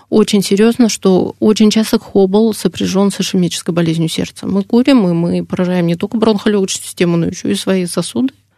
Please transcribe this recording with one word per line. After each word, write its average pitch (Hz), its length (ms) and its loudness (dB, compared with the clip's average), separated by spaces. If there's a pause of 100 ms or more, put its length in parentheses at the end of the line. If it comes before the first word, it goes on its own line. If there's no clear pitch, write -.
очень 208 340 2
серьёзно, 220 460 2
что - 500 0
очень 214 320 4
часто 220 280 0
хобл 202 540 2
сопряжён 190 580 -2
с 202 100 -6
ишемической 180 520 -2
болезнью 165 360 0
сердца. - 360 -8
Мы 196 180 -2
курим, 240 440 2
и 175 60 0
мы 170 320 -2
поражаем 180 420 -2
не 170 80 0
только 202 220 -6
бронхолёгочную 208 680 0
систему, 175 320 -2
но 165 100 0
ещё 185 220 -6
и 202 60 -2
свои 190 300 -2
сосуды. 233 480 -4 (240)